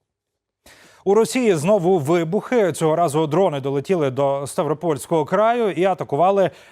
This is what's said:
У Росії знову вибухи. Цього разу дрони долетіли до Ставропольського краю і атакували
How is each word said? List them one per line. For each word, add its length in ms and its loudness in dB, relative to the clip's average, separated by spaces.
У 80 2
Росії 420 2
знову 440 2
вибухи. 720 0
Цього 240 0
разу 320 0
дрони 320 0
долетіли 520 -2
до 360 -2
Ставропольського 800 -4
краю 460 0
і 140 -2
атакували 640 0